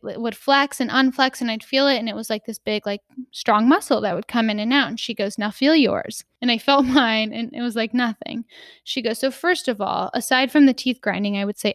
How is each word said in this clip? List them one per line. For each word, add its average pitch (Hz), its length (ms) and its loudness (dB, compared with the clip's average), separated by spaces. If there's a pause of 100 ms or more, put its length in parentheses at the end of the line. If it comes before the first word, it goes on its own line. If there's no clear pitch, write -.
l-, 214 140 -8
would 233 160 -4
flex 277 440 0
and 139 100 -2
unflex, 262 500 0
and 233 100 -4
I'd 220 140 -6
feel 269 240 2
it, 262 100 2
and 226 120 -4
it 202 40 -8
was, 220 160 -10
like, 214 160 -4
this 226 120 -10
big, 214 280 -4
like, 202 140 -6 (320)
strong 220 360 2
muscle 277 340 2
that 208 120 -2
would - 140 -6
come 226 220 0
in 208 100 -4
and 226 120 -4
out. 277 160 2
And 226 120 -8
she 233 140 -8
goes, 202 240 -4
"Now 208 120 -4
feel 285 240 2
yours." - 500 0 (180)
And 247 80 0
I 226 80 0
felt 277 260 4
<laughs> 254 240 4
mine, 220 240 0
and 226 220 -8
it 240 80 -6
was, 240 140 -4
like, 226 180 -4
nothing. 233 500 -4 (400)
She - 160 -6
goes, 226 180 -2
"So 262 120 0
first - 380 -2
of 208 120 -2
all, - 320 -4
aside 254 400 0
from 294 140 8
the 254 80 6
teeth - 260 -4
grinding, 202 380 -2
I 202 80 -2
would 208 120 -6
say 208 160 -2